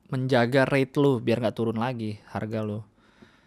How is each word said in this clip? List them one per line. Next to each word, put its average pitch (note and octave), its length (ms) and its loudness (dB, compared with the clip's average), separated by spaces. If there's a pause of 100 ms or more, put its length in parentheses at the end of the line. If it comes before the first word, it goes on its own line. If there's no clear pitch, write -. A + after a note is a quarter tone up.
(140)
menjaga C3 500 2
rate C3+ 320 0
lu, C#3 240 4
biar A#2 240 0
nggak G#2 140 -2
turun A2+ 180 -2
lagi A2+ 460 -6 (100)
harga A2 320 -6
lu. G#2 160 -6 (680)